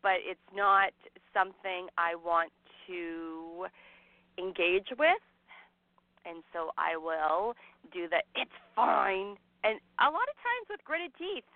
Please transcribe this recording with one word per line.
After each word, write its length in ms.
But 220
it's 160
not 380
something 540
I 160
want 360
to 800
engage 500
with, 240
and 180
so 260
I 180
will 580
do 160
the 140
it's 160
fine, 600
and 140
a 80
lot 180
of 140
times 300
with 140
gritted 340
teeth. 260